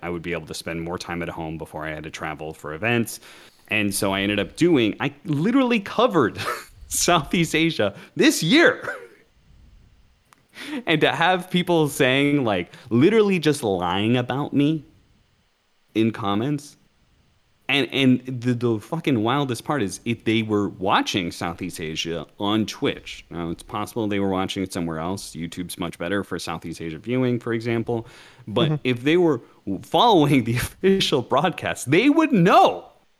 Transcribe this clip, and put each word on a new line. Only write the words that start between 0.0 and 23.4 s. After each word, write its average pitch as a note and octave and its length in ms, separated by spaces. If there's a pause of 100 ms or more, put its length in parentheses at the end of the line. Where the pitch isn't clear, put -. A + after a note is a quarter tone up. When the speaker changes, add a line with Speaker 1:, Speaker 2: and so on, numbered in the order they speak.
Speaker 1:
I F2 80
would F2 120
be E2+ 100
able E2 160
to D#2+ 60
spend E2 280
more E2+ 160
time F2 240
at E2 80
home D#2+ 280
before D#2 280
I D#2 40
had D2+ 140
to D#2 60
travel D#2 440
for D2 200
events. A2 460 (480)
And G#2 260
so G2 200
I G2 80
ended G2+ 180
up F#2+ 160
doing, C#3+ 460
I C3+ 120 (120)
literally A#3 560
covered F3+ 580 (260)
<laughs> - 220
Southeast E3+ 640
Asia D#3 400 (220)
this B3+ 260
year. B3+ 560 (1900)
And D#3 160
to D3 100
have F3+ 380
people F3 380
saying, C#3 560
like, F#2+ 280 (200)
literally G3 480
just D3+ 240
lying F#2+ 520
about B2 380
me D3 320 (1080)
in A2 160
comments. A2 640 (920)
And, C3+ 240
and B2+ 300 (200)
the, B2 120
the A#2 260
fucking C#3+ 440
wildest B2+ 420
part D3 160
is F#2+ 240
if A#2 200
they A2+ 180
were G#2 260
watching F#2+ 640
Southeast F2+ 500
Asia D#2+ 460 (120)
on G#2 280
Twitch. - 640
Now, E2 180